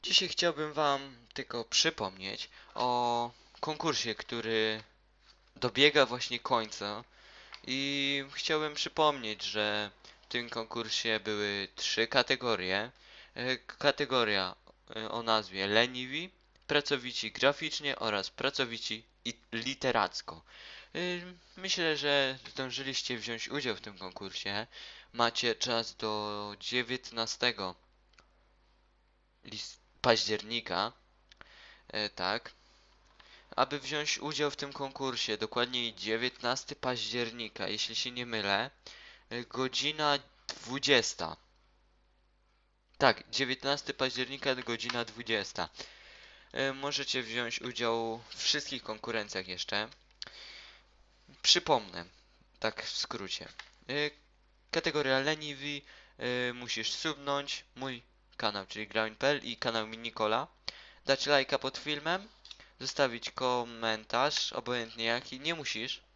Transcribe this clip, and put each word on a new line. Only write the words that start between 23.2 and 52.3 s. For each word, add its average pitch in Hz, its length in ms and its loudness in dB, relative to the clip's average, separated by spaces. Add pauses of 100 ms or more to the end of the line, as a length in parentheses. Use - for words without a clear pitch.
udział 127 280 -2
w - 60 -14
tym 101 160 -14
konkursie. 98 680 -6 (460)
Macie 117 420 4
czas 117 400 0
do 104 640 -2
dziewiętnastego 117 1160 0 (1700)
lis-, - 300 -10 (260)
października. 107 880 4 (960)
E, 104 220 -2
tak. 98 420 -2 (1040)
Aby 139 240 2
wziąć 147 380 -2
udział 147 340 0
w - 40 -10
tym 139 180 -8
konkursie, 135 640 -2
dokładniej 120 560 0
dziewiętnasty 120 840 -2
października, 117 920 -2
jeśli 107 280 -2
się - 160 -2
nie 123 140 -4
mylę, 110 440 2 (600)
e, 120 140 -4
godzina 143 760 0 (280)
dwudziesta. 120 880 2 (1600)
Tak, - 320 6
dziewiętnasty 135 640 -2
października, 131 600 0
godzina 120 500 -2
dwudziesta. 107 640 -4 (840)
E, 135 220 0
możecie 139 500 -2
wziąć 117 380 -4
udział 117 680 0
w - 140 -10
wszystkich 139 400 0
konkurencjach 107 640 -4
jeszcze. 101 420 -2 (1500)
Przypomnę, 101 640 4 (540)